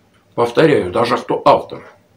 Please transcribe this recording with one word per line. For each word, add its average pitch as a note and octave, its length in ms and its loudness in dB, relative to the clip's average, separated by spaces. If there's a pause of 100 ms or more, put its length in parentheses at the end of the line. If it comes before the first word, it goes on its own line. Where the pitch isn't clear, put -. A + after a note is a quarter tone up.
(360)
Повторяю, A#2+ 560 2
даже A#2+ 260 0
кто - 280 -6
автор - 440 0 (280)